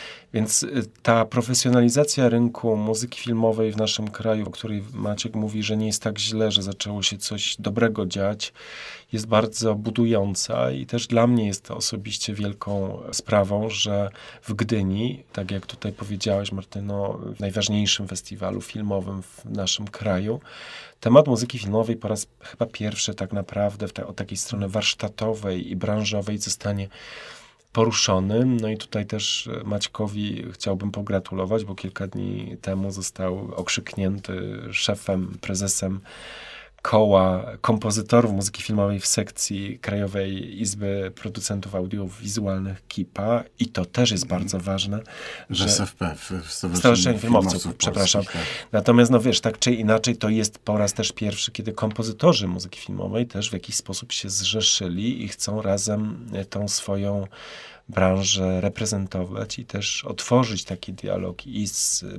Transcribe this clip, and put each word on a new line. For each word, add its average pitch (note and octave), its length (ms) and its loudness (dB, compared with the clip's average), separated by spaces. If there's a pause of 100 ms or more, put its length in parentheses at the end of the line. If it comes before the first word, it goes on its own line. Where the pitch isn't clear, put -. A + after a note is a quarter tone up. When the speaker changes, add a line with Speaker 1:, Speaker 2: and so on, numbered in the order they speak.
(340)
Speaker 1:
Więc, A2 280 2
y, B2 200 -2 (200)
ta A#2 220 6
profesjonalizacja B2 1040 4
rynku A#2 480 2
muzyki A2 440 -2
filmowej A2+ 520 2
w G#2 40 -4
naszym G#2+ 320 0
kraju, G#2+ 400 0
o - 20 -8
której G#2 320 -6 (100)
Maciek G#2 420 -4
mówi, G#2+ 280 -2
że G#2+ 140 0
nie A2 100 2
jest G#2+ 160 -2
tak G#2 160 -2
źle, A2 340 0
że G2+ 100 2
zaczęło G2+ 400 -6
się G#2 160 0
coś - 400 -4
dobrego G#2+ 480 2
dziać, G2+ 460 -2 (600)
jest A2 140 -2
bardzo A2 480 2
budująca G#2 960 2
i C2+ 160 -4
też A#2+ 200 -2
dla A#2 200 6
mnie A#2 200 4
jest G2 180 -4
to - 120 -8
osobiście G#2 580 -4
wielką G2+ 640 -4 (140)
sprawą, G#2 580 2
że G2+ 400 0 (320)
w G#2+ 120 -6
Gdyni, G#2+ 680 0 (100)
tak G2 180 -6
jak G2 160 -4
tutaj - 260 -8
powiedziałeś, G2+ 600 -2
Martyno, G2+ 680 -4 (180)
w - 40 -18
najważniejszym G2+ 680 0
festiwalu F#2+ 520 -6
filmowym G2 640 -4
w - 220 -18
naszym G#2 440 -4
kraju, G#2 520 -2 (600)
temat C#3 260 10
muzyki A#2+ 320 0
filmowej G#2+ 380 0
po A2 120 -8
raz G#2 180 -2 (140)
chyba - 260 -4
pierwszy G#2+ 480 -4
tak F#2+ 180 -4
naprawdę G2+ 560 -2
w - 40 -10
te-, - 140 -8
od G2 100 -12
takiej G2 200 -6
strony G2+ 320 -4
warsztatowej G#2 1000 -2
i - 60 -4
branżowej G#2 640 0
zostanie G2+ 500 -4 (840)
poruszony. G#2+ 760 4
No A2+ 220 2
i G#2+ 80 0
tutaj G#2 300 -4
też, - 400 -4
e, A#2 180 -8
Maćkowi G#2 880 -4
chciałbym G2 380 -2
pogratulować, G2+ 760 -2
bo G2 100 -8
kilka F#2+ 320 -6
dni G2 560 -6
temu G2 280 -2
został F#2 640 -6
okrzyknięty F#2+ 1080 -4 (120)
szefem, G2 680 -2
prezesem F#2+ 600 -2 (800)
koła F#2+ 640 6 (140)
kompozytorów A2 720 4
muzyki G2 300 -2
filmowej G2+ 380 0
w - 60 -4
sekcji G2+ 720 -2
Krajowej G2 800 -4
Izby G2 540 -2
Producentów G2 600 -6
Audiowizualnych F#2+ 1120 -4
kipa. A2 560 -2 (140)
I A#2+ 80 2
to F#2 180 -2
też A#2+ 260 2
jest F#2 140 0
Speaker 2:
Mhm. F2+ 160 -2
Speaker 1:
bardzo G2 200 -2
ważne, G2 380 -2 (520)
Speaker 2:
W - 40 -4
Speaker 1:
że F#2 100 2
Speaker 2:
S G2+ 160 4
F G2 140 -2
P, E2+ 200 -4
w, - 40 -14
w - 60 -14
Stowarzyszeniu F2+ 520 -4
Speaker 1:
Stowarzyszeniu A#2 420 6
Filmowców, G2+ 320 6
Speaker 2:
Filmowców - 260 -2
Speaker 1:
przepraszam. G2 480 2
Speaker 2:
Polskich, E2+ 160 -6
tak. - 320 -6
Speaker 1:
Natomiast, A#2+ 380 8
no A#2+ 100 8
wiesz, A2+ 200 4
tak - 180 0
czy B2 140 2
inaczej, A2 440 4
to G#2+ 120 0
jest A2 300 0
po G#2+ 200 0
raz G#2 140 2
też - 200 -2
pierwszy, - 400 -2
kiedy A2 200 -6
kompozytorzy A2 760 2
muzyki F2+ 320 -6
filmowej G2 460 -2
też G#2+ 240 -4
w - 20 -4
jakiś G2+ 240 -6
sposób - 360 -6
się - 180 -6
zrzeszyli G2+ 920 0
i G2+ 40 -6
chcą G#2 340 -4
razem, G#2+ 680 0
e, G2 120 -4
tą G2+ 240 -4
swoją G2+ 580 0 (640)
branżę F#2+ 720 2
reprezentować G2+ 1000 -4
i A#2 60 -12
też - 400 -4
otworzyć A#2 600 2
taki - 280 -8
dialog F#2 540 -4
i G#2 220 -4
z - 360 -2 (140)